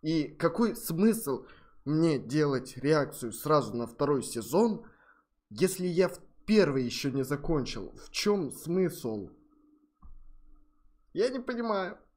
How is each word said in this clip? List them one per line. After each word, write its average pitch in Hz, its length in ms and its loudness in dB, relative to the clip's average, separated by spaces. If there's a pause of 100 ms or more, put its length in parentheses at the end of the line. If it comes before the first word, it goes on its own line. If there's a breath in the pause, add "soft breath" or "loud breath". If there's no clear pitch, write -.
И 156 220 0
какой 170 520 0
смысл 180 680 0 (400 loud breath)
мне 156 320 2
делать 131 600 0
реакцию 139 560 0
сразу 139 420 2
на 120 120 -4
второй 139 360 0
сезон, 165 640 0 (640 loud breath)
если 185 360 0
я 180 220 4
в - 120 -6 (260)
первый 151 400 4
еще 135 260 -2
не 135 120 -2
закончил? 139 760 -4
В - 140 -20
чем 196 400 0
смысл? 151 800 -2 (1800)
Я 214 160 2
не 262 100 -4
понимаю. 226 580 -4 (200)